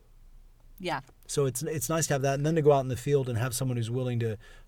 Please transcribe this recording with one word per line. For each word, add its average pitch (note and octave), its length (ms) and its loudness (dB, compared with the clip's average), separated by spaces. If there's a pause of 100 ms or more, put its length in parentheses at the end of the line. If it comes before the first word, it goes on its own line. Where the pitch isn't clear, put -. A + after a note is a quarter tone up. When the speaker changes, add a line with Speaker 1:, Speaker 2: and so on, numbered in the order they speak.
(800)
Speaker 1:
Yeah. D#3+ 220 -4 (260)
Speaker 2:
So C#3+ 180 0
it's, C3 160 -4
it's D#3 260 -4
nice D#3+ 200 0
to D3 60 0
have C3 80 0
that C#3 120 2
and C#3+ 100 -2
then D#3+ 120 2
to D#3 60 2
go D3 100 8
out C#3 80 6
in C3 80 -2
the B2 80 -2
field C#3 320 2
and A#2 100 -2
have B2 160 -2
someone B2 220 -2
who's A2+ 140 -2
willing B2 280 -2
to, A2+ 180 -2 (320)